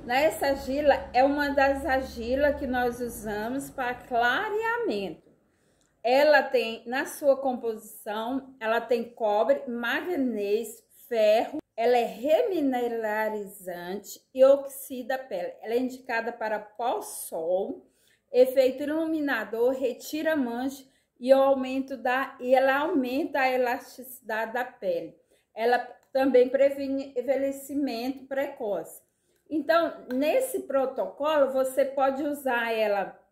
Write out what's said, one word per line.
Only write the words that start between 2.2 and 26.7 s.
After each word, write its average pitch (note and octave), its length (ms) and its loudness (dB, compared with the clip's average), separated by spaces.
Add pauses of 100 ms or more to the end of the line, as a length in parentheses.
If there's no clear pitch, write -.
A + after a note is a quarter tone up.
que C#4+ 80 -6
nós B3 340 -2
usamos A#3 680 -6
para B3 240 -6
clareamento. C#4+ 1400 -2 (720)
Ela C#4 400 6
tem, A3+ 460 -2
na C4 180 -4
sua C#4 320 2
composição, A#3 1200 -6
ela A3 220 0
tem A#3 220 0
cobre, A3+ 640 0
manganês, A#3+ 1160 -2 (240)
ferro. A3+ 520 2 (180)
Ela A#3+ 200 4
é A#3+ 80 2
remineralizante G#3+ 2250 -2
e C4 100 8
oxida C4+ 720 2
a C4 40 -4
pele. F3 420 -8
Ela A3 140 -4
é - 20 4
indicada A#3 560 -4
para G#3+ 240 -4
pós-sol, G#3 1300 -4 (440)
efeito B3+ 500 4
iluminador, C#4 920 -2
retira C#4+ 640 -2
mancha B3+ 480 -4 (360)
e B3 120 4
o C4+ 60 10
aumento C4+ 580 2
da, B3+ 440 -2
e B3 160 4
ela C4+ 240 6
aumenta C#4+ 640 0
a C4 100 2
elasticidade A#3+ 1040 -6
da B3 120 -4
pele. E3+ 500 -6 (400)
Ela A#3+ 240 0 (340)
também B3+ 340 6
previne C#4 680 0